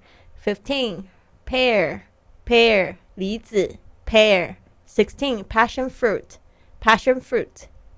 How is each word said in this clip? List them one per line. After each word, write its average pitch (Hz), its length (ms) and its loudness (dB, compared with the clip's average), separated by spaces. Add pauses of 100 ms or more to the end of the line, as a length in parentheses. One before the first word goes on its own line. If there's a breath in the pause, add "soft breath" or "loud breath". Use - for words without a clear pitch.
(440 soft breath)
Fifteen，pear，pear， 214 2500 -2 (180)
梨 196 240 -6
子， 208 400 -4 (300)
pear。 214 480 2 (320)
Sixteen，passion 233 1000 -4
fruit，passion - 1300 -2
fruit， - 480 -8 (300)